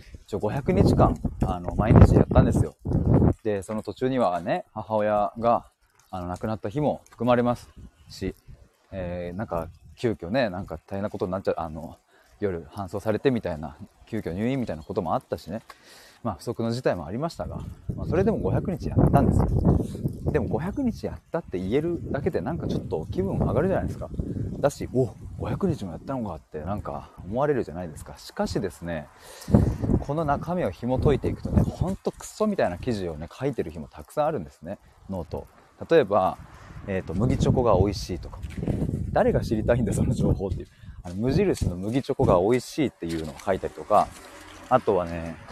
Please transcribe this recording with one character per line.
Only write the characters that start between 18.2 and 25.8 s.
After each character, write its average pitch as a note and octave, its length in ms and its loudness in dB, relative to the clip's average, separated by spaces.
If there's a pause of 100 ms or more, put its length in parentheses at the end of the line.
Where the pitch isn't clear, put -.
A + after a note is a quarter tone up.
で A#3 60 4
も F#3+ 80 0
五 F#2 120 0
百 E3 200 0
日 D#3+ 180 -6
や - 80 -4
っ - 140 6
た - 100 8
ん C3+ 60 4
で - 60 4
す - 80 4
よ。 - 60 4 (840)
で D3 80 2
も、 G2 80 -2
五 G#2+ 100 -2
百 G3 240 -4
日 A#3 240 -2
や D#2+ 80 -6
っ - 60 -14 (100)
た E3 80 -2
っ E3+ 60 -4
て - 140 -8
言 F#2 140 -2
え C#3 80 4
る E3 200 -2 (120)
だ C#3 80 -2
け - 100 -2
で、 F#2+ 100 0
な G#2+ 120 -2
ん E3+ 60 -4
か G#2+ 80 -6
ち - 100 -2
ょ - 20 -2
っ - 40 -4
と D#2+ 280 -4
気 - 120 -2
分 F#3+ 160 -2
上 - 160 2
が A#2 80 4
る F#3 60 2
じ F#3+ 60 2
ゃ C#3 40 2
な - 60 -2
い - 20 -2
で - 60 -6
す - 60 -10
か。 - 120 -10 (480)
だ C#3+ 120 2
し、 - 240 -6
「お、 B2 160 2 (280)
五 F2+ 80 -6
百 C3+ 220 -2
日 C3+ 160 -4